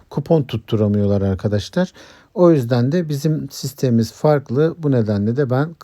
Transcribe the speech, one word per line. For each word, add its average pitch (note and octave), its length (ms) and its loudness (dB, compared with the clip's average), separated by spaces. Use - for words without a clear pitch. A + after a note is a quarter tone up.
kupon D#3+ 320 0
tutturamıyorlar G#2 800 0
arkadaşlar. G2+ 720 -2
O F3 160 6
yüzden B2+ 420 2
de E3+ 160 -2
bizim D3 420 -2
sistemimiz A#2 600 -2
farklı. D3+ 680 0
Bu D3+ 120 -2
nedenle A2 460 0
de C#3 140 -2
ben D3 340 -2